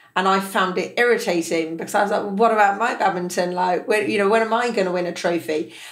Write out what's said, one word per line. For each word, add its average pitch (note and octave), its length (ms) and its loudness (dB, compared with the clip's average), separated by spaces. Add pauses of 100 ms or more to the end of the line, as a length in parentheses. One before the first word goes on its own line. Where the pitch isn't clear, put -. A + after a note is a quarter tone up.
(160)
And F#3+ 120 0
I G3 120 4
found F#3+ 400 -2
it - 180 -6
irritating E3+ 800 0
because - 160 -8
I G#3 80 2
was G3+ 100 0
like, G3 120 0
"Well, G3+ 80 -6
what A3+ 200 4
about G3+ 280 4
my B3 160 0
badminton? F3+ 560 -2
Like, F3+ 360 0
when, G#3 220 0
you G#3+ 80 0
know, G3+ 120 2
when A3+ 120 4
am A3 120 -2
I A#3+ 180 0
gonna F#3+ 200 0
win F3+ 140 -2
a E3+ 80 -4
trophy?" E3 600 -2 (180)